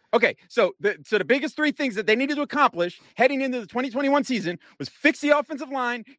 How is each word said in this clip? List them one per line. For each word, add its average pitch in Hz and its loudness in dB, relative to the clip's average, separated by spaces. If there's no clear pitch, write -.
Okay, 226 2
so 190 0
the, 180 -2
so 214 0
the 175 -2
biggest 262 0
three 302 0
things 254 -4
that 202 -6
they 214 4
needed 269 0
to 294 -2
accomplish 175 0
heading 262 2
into 254 -2
the 214 -8
twenty 254 -6
twenty-one 277 2
season - -4
was 135 -8
fix - 0
the 294 0
offensive 285 0
line, 240 -4